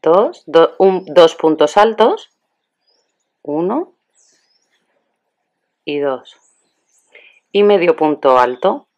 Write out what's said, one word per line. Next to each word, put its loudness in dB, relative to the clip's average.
dos, -2
do-, 2
un, 0
dos 4
puntos -2
altos, 0
uno -6
y -8
dos, -8
y 0
medio 2
punto 0
alto -2